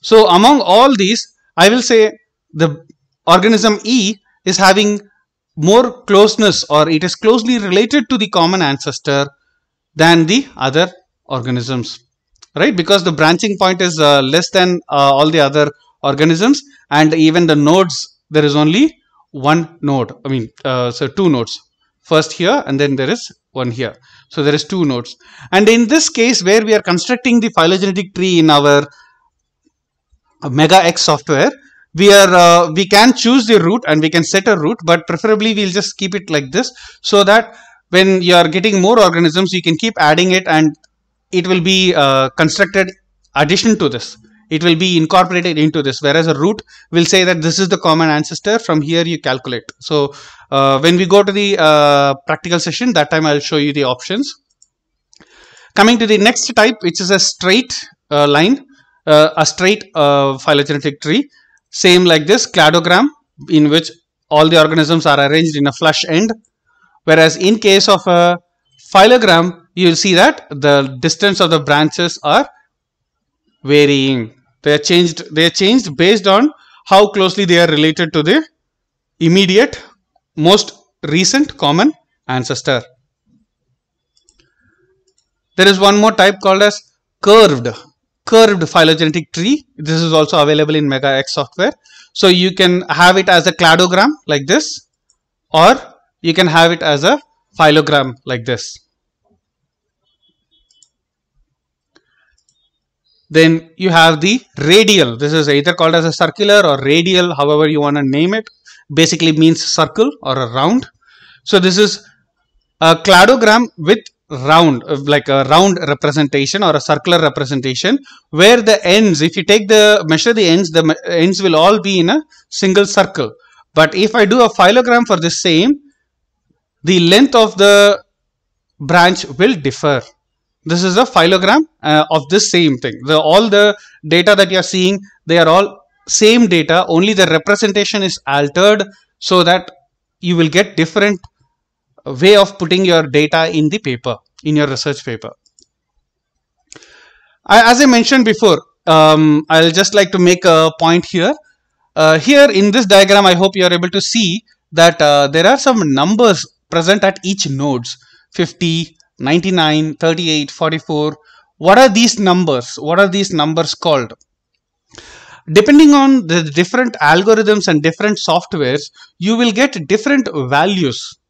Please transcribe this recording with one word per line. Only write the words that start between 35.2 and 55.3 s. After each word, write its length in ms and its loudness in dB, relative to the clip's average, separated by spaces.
we'll 160 -4
just 260 -8
keep 200 -6
it 120 -10
like 220 -4
this, 220 -4
so 220 0
that 340 0
when 320 2
you 120 2
are 140 4
getting 320 -2
more 200 2
organisms, 520 0
you 100 -4
can 140 -2
keep 240 -6
adding 320 0
it 160 -2
and 260 0
it 160 -4
will 140 -2
be, 340 0
uh, 360 0
constructed 600 -2
addition 420 0
to 100 -2
this. 280 -10
It 140 -6
will 100 2
be 220 -2
incorporated 640 -2
into 220 -2
this, 220 -6
whereas 240 0
a 80 -2
root 280 -4
will 140 0
say 180 0
that 180 -2
this 200 -4
is 80 -2
the 100 -2
common 300 0
ancestor, 500 -4
from 240 -4
here 220 -4
you 160 -6
calculate. 420 -8
So, 340 -4
uh, 300 0
when 160 0
we 100 0
go 160 2
to 80 -2
the, 260 -2
uh, 580 2
practical 320 -4
session, 360 -4
that 180 -2
time 140 -2
I'll 120 0
show 200 -6
you 140 -2
the 120 -4
options. 580 -8